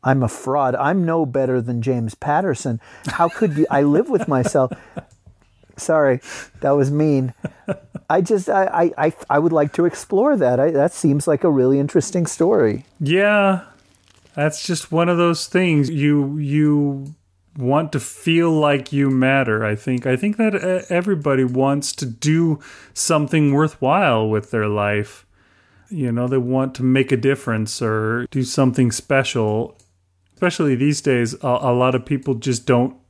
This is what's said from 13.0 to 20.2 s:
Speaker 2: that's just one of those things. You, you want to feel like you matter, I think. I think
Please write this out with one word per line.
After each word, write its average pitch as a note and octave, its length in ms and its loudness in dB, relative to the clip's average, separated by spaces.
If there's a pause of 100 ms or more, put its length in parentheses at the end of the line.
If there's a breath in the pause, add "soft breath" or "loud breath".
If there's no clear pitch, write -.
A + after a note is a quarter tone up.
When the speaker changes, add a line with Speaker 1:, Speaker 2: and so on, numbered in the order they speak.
Speaker 2:
that's D3+ 320 -2
just - 260 -4
one E3+ 160 2
of F3 80 2
those E3+ 300 0
things. E3 420 2
You, D3 500 0
you D3 760 0 (420)
want D3 360 0
to C#3 80 -4
feel E3 500 0
like D3 420 0
you C#3 180 2
matter, C3 540 2
I G#2+ 100 0
think. B2 320 -4
I B2+ 100 0
think G#3 200 -2